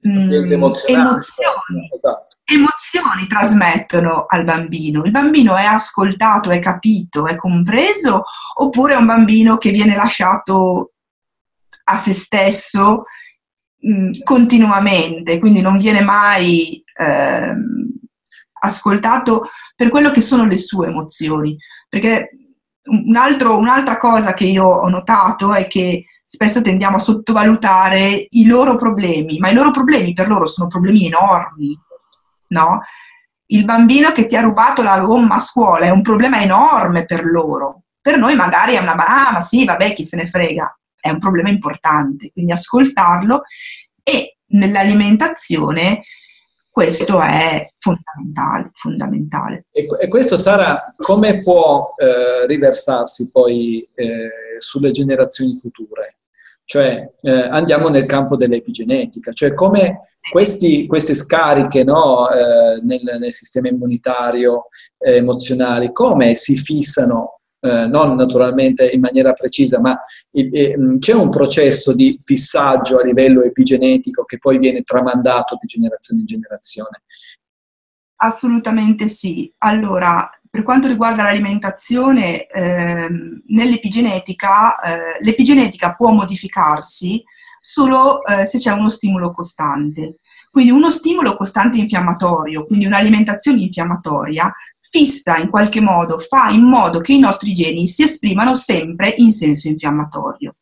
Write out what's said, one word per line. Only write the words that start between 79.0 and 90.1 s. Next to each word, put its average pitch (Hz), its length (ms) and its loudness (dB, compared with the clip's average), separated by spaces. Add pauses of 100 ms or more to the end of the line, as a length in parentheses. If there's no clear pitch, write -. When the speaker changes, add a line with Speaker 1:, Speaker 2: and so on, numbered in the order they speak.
Speaker 1:
sì. - 500 -8
Allora, 190 720 -2 (220)
per 214 120 -6
quanto 262 260 2
riguarda 226 340 0
l'alimentazione, 202 1200 -2
ehm, 170 1000 -6
nell'epigenetica, 214 1300 0
eh, 165 400 -8
l'epigenetica 220 720 2
può 233 160 2
modificarsi 185 1120 -2 (380)
solo, 269 640 0
eh, 196 200 0
se 214 140 -4
c'è 226 140 -2
uno 214 160 0
stimolo 185 440 -2
costante. 151 840 -8 (340)